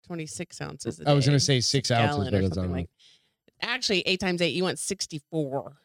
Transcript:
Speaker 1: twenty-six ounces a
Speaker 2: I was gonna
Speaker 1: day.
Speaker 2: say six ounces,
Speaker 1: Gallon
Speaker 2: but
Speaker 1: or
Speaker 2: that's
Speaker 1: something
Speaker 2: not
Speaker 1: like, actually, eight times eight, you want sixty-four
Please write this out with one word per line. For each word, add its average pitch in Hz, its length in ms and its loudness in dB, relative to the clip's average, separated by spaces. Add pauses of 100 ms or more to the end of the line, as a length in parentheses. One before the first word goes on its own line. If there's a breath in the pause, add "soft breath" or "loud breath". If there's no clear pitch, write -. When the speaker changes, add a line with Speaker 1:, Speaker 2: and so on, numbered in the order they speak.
Speaker 1:
twenty-six 165 560 -10
ounces 147 380 -8
a 151 100 0
Speaker 2:
I 147 40 6
was 143 120 4
gonna 143 100 6
Speaker 1:
day. 139 40 6
Speaker 2:
say 131 220 2
six 127 300 0
ounces, 120 260 4
Speaker 1:
Gallon - 140 0
Speaker 2:
but 104 60 4
Speaker 1:
or 95 60 4
Speaker 2:
that's 92 120 0
Speaker 1:
something 90 160 -2
Speaker 2:
not 90 60 -2
Speaker 1:
like, 87 120 -6 (720 soft breath)
actually, 226 400 0
eight 185 180 0
times 180 220 0
eight, 165 120 2
you 175 100 0
want 156 160 -2
sixty-four 143 1040 -6